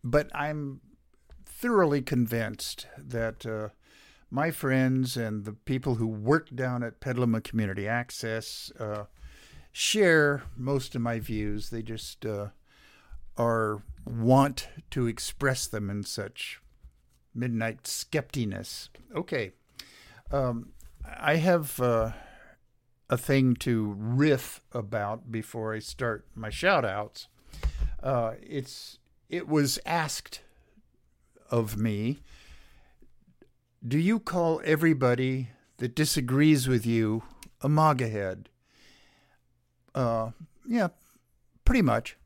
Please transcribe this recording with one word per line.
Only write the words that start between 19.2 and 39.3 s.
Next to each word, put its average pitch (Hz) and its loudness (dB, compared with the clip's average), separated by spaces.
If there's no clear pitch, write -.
Um, 127 -2
I - 0
have, 165 2
uh, 113 2
a 127 2
thing 131 4
to 110 0
riff 131 0
about 110 -6
before 110 -6
I 110 -4
start 110 -6
my 107 -8
shout-outs. 110 0
Uh, 120 0
it's, - -10
it 175 -6
was 143 4
asked - -4
of 110 0
me, 110 0
"Do 127 0
you 196 4
call 170 0
everybody 131 2
that 123 -4
disagrees 143 4
with 123 2
you 113 2
a 139 0
maga 147 4
head?" 98 -6